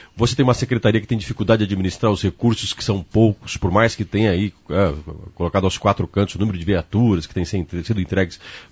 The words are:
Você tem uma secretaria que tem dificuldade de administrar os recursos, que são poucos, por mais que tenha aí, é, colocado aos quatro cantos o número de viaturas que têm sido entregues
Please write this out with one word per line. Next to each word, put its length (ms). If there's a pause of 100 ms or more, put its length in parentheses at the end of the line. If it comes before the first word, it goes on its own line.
(180)
Você 180
tem 80
uma 120
secretaria 440
que 80
tem 100
dificuldade 420
de 60
administrar 460
os 100
recursos, 520
que 100
são 180
poucos, 560
por 140
mais 240
que 80
tenha 280
aí, 200 (180)
é, 240 (420)
colocado 280
aos 140
quatro 300
cantos 280
o 40
número 180
de 80
viaturas 640
que 60
têm 120
sido 560
entregues 380 (320)